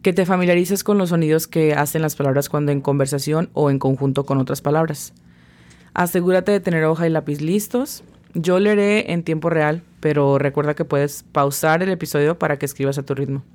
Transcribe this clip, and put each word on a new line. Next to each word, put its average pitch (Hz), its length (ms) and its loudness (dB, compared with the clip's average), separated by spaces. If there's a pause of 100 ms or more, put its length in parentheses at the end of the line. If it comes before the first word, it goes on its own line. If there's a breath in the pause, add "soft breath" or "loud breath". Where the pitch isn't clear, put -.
que 190 100 2
te 175 140 2
familiarices 180 580 2
con 208 140 2
los 185 120 0
sonidos 160 380 2
que 156 260 2
hacen 147 280 0
las 151 160 -2
palabras 139 320 0
cuando 147 240 0
en 139 80 -2
conversación 143 720 -2
o 143 160 2
en 139 100 2
conjunto 135 460 0
con 135 120 0
otras 135 220 -2
palabras. 156 540 -2 (800 soft breath)
Asegúrate 180 580 2
de 202 80 2
tener 170 240 0
hoja 160 240 2
y - 20 2
lápiz 147 300 -2
listos. 208 640 -2 (300)
Yo 180 260 2
leeré 208 540 2
en 170 100 -2
tiempo 160 260 -2
real, 160 320 0 (200)
pero 143 380 2
recuerda 147 360 0
que 165 80 -4
puedes 143 480 -2
pausar 156 500 0
el 190 80 0
episodio 160 480 0
para 147 220 -2
que 147 60 -4
escribas 139 320 -2
a 139 60 -6
tu 139 120 -4
ritmo. 135 400 -6